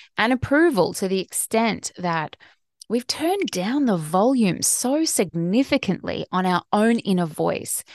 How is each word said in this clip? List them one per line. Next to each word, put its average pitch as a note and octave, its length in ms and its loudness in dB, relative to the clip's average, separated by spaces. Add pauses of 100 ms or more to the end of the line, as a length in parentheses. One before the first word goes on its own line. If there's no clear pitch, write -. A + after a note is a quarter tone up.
(160)
and A3+ 160 2
approval C4+ 600 2
to G3+ 120 -4
the F#3+ 140 -2
extent - 800 -4
that E3 380 -4 (520)
we've A#3+ 180 -2
turned F4 440 -2
down A3+ 340 -2
the A3 120 2
volume F#3+ 640 2
so C#4+ 420 0
significantly F#3+ 1300 0
on F#3 140 0
our F3+ 160 0 (100)
own A3 280 4
inner F3+ 260 0
voice - 580 -4 (100)